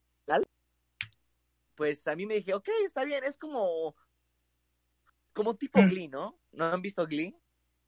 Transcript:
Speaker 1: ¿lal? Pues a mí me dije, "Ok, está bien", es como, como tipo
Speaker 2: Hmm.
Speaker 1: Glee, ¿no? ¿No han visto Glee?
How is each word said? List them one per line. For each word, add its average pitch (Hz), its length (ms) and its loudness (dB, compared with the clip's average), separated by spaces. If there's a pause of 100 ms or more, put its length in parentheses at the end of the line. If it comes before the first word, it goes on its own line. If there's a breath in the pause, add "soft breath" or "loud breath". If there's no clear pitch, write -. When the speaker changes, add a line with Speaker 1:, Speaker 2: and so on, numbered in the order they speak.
(260)
Speaker 1:
¿lal? 151 180 2 (1300)
Pues 147 320 -2
a 151 80 -2
mí 190 100 -6
me 214 80 -4
dije, 190 200 -2
"Ok, 202 140 -6 (160)
está 285 200 -4
bien", 285 180 -4
es 277 160 -6
como, 180 560 -2 (1400)
como 214 240 -2
tipo - 240 4
Speaker 2:
Hmm. 190 100 10
Speaker 1:
Glee, 180 180 -4
¿no? 143 320 -10 (100)
¿No 160 140 -4
han 175 180 0
visto 185 240 -2
Glee? 156 300 -4 (520)